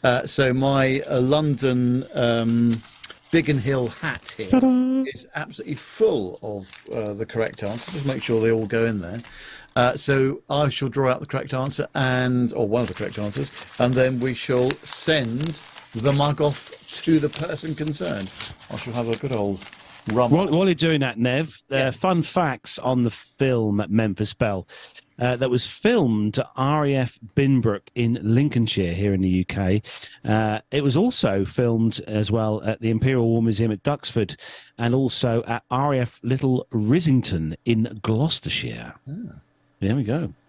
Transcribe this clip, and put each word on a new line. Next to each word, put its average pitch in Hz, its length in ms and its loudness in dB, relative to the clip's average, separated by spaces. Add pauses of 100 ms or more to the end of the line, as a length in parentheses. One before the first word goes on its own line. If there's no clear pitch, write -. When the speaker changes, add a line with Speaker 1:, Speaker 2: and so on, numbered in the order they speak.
Speaker 1:
Uh, 127 220 4
so 131 280 2
my, 135 460 2 (100)
uh, 127 100 2
London, 127 840 2 (100)
um, 117 680 2 (520)
Biggin 151 260 2
Hill 123 300 0
hat - 500 -8
here 107 100 -8
Speaker 2:
Ta-da! 254 580 4
Speaker 1:
is - 280 -12
absolutely - 400 -8
full 127 640 -2
of, 101 300 -10 (240)
uh, 104 200 -6
the 107 120 -6
correct - 380 -4
answers. 113 300 -6
Just 143 120 -6
make 135 160 -4
sure 113 180 0
they 113 120 4
all 113 140 0
go 117 180 0
in 110 160 -2
there. 92 220 -10 (520)
Uh, 127 220 4
so 135 520 0
I 143 200 2
shall 135 200 -4
draw 131 220 0
out 127 80 0
the 147 80 -12
correct 135 260 -6
answer 135 440 -4
and, 127 560 2
or 110 160 0
one 117 140 2
of 113 60 -2
the 107 60 -8
correct 98 240 -6
answers, 104 320 -4 (300)
and 123 140 4
then 127 260 2
we 127 140 -2
shall 127 360 2 (140)
send 147 760 -2 (360)
the 127 160 2
mug 143 280 2
off 147 300 0 (320)
to 160 160 4
the 147 100 2
person 160 460 -6
concerned. 147 560 -4 (400)
I - 60 -8
shall 117 160 -8
have 117 160 -2
a 113 80 -2
good 131 160 -6
old 101 320 -2 (480)
rub. 123 200 4
Speaker 2:
While, 175 160 4
while 165 180 2
you're 180 80 4
doing 160 260 2
that, 120 180 -2
Nev, 127 520 -2
uh, 135 60 -2
Speaker 1:
Yeah. 131 160 2
Speaker 2:
fun 180 300 2
facts - 580 -2
on 127 240 2
the 117 60 2
film 110 760 0
Memphis 107 460 0
Belle. 101 320 -2 (520)
Uh, 123 180 2
that 127 140 0
was 123 160 0
filmed 117 720 2
at 131 80 -2 (100)
R 143 300 2
A 139 100 2
F 127 220 -2 (180)
Binbrook 123 460 4 (120)
in 120 280 2
Lincolnshire 113 720 2
here 101 180 0
in 95 80 0
the 95 80 2
U 92 160 2
K. 98 380 0 (420)
Uh, 107 360 0 (100)
it 143 120 0
was 139 140 2
also 127 480 2
filmed 113 640 0
as 104 240 -2
well 107 340 0
at 110 160 -2
the 113 100 -2
Imperial 117 380 2
War 113 140 2
Museum 113 280 2
at 104 120 -4
Duxford - 540 -2 (420)
and 120 160 2
also 123 500 2
at 117 260 -4
R 139 240 0
A 131 60 2
F - 220 -4
Little 127 500 0
Risington 117 840 2 (120)
in 113 360 0
Gloucestershire. 113 920 -2 (120)
Speaker 1:
Ah. 135 60 -12 (680)
Speaker 2:
There 101 140 2
we 135 100 0
go. 120 280 -2 (160)